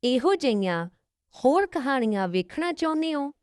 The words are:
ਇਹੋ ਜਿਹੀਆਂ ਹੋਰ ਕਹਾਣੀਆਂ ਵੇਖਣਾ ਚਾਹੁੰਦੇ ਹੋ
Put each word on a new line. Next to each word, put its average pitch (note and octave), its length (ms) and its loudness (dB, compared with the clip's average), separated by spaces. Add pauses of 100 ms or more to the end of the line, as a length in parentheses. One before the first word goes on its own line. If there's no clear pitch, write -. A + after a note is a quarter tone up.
ਇਹੋ B3+ 300 2
ਜਿਹੀਆਂ G3 520 0 (580)
ਹੋਰ E4+ 220 4
ਕਹਾਣੀਆਂ A#3+ 640 -2
ਵੇਖਣਾ F#3 440 -2
ਚਾਹੁੰਦੇ D#4+ 420 -2
ਹੋ C#4+ 180 -4 (100)